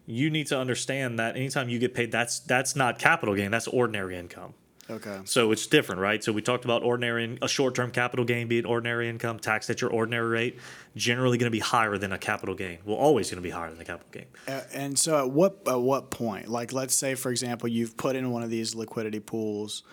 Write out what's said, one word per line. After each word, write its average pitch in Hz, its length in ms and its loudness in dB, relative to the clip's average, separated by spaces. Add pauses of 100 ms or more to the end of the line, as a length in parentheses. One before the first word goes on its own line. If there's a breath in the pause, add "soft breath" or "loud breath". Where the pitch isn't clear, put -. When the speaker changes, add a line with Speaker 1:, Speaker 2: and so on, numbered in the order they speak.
Speaker 1:
you 127 240 0
need 156 180 -2
to 147 100 0
understand 127 640 -2
that 113 160 -2
anytime 131 340 -2
you 120 100 0
get 120 140 2
paid, 120 180 0
that's, 117 280 0
that's 131 360 2
not 123 240 2
capital 147 360 4
gain, 98 160 0
that's 113 160 0
ordinary 107 500 0
income. 90 360 -12 (360)
Speaker 2:
Okay. 107 360 -8
Speaker 1:
So 113 260 4
it's 110 160 0
different, 123 320 4
right? 104 240 2
So 117 80 0
we 107 100 0
talked 123 220 0
about 120 180 2
ordinary 120 440 0
in-, 117 160 -8
a 131 80 -2
short-term 123 420 0
capital 123 320 0
gain 120 240 0
being 117 180 2
ordinary 117 440 0
income, 117 280 -4
taxed 107 320 -2
at 117 120 -2
your 127 80 0
ordinary 113 400 0
rate, 117 300 0 (360 loud breath)
generally 120 420 4
gonna 120 140 2
be 110 80 2
higher 107 380 2
than 95 160 -2
a 92 40 -4
capital 98 380 -4
gain. 87 300 -8
Well, 107 100 -2
always 123 340 4
gonna 90 120 -6
be 87 80 -6
higher 85 200 -6
than 82 120 -16
a - 20 -14
capital 85 300 -12
gain. - 140 -14 (200 loud breath)
Speaker 2:
Uh, 135 140 -6 (120)
and 139 240 -4
so 160 200 4
at 135 120 4
what, 180 280 4 (100)
at 127 140 4
what 131 280 2
point? 101 380 -4
Like, 117 240 -4
let's 131 240 -2
say, 135 200 0
for 127 160 -2
example, 123 360 -2
you've 117 300 -2
put 135 180 0
in 131 160 -2
one 117 120 -2
of 113 60 -6
these 113 260 -4
liquidity 110 440 -6
pools, 107 720 -4